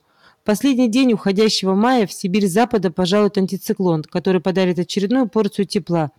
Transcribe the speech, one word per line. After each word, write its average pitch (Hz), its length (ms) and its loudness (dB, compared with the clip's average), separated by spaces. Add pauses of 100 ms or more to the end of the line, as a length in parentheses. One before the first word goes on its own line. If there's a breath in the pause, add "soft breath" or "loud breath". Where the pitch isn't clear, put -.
(420 soft breath)
В - 40 -20
последний 247 420 2
день 247 240 2
уходящего 196 640 0
мая 226 320 2
в - 60 -14
Сибирь 196 340 -2
с 165 60 -2
запада 214 360 0
пожалует 190 480 0
антициклон, 185 680 -2
который 185 360 -2
подарит 180 400 0
очередную 208 480 -2
порцию 202 380 -2
тепла. 165 540 -2